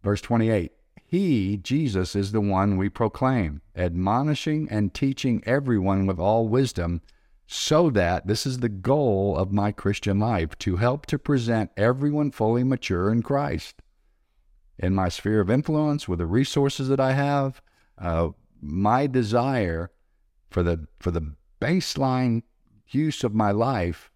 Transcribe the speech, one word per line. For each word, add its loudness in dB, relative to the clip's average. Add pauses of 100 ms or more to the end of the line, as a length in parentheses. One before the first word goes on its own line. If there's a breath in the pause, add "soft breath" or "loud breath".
Verse 0
twenty-eight, 2 (320)
He, 0
Jesus, -2
is 0
the 2
one 2
we 0
proclaim, -2 (160)
admonishing -2
and -2
teaching -2
everyone 0
with 0
all 2
wisdom, -2 (500)
so 2
that, 0
this -2
is -4
the 0
goal 0
of 0
my 0
Christian -2
life, 0
to -2
help 0
to -2
present 0
everyone 2
fully 0
mature 0
in 2
Christ. -4 (960)
In 0
my 2
sphere 0
of 0
influence, 0
with -4
the -2
resources 0
that 2
I 2
have, -2 (380)
uh, 0 (340)
my 0
desire 0 (580)
for -2
the, 0 (140)
for -2
the -6 (260)
baseline 0 (420)
use -2
of 0
my 2
life -2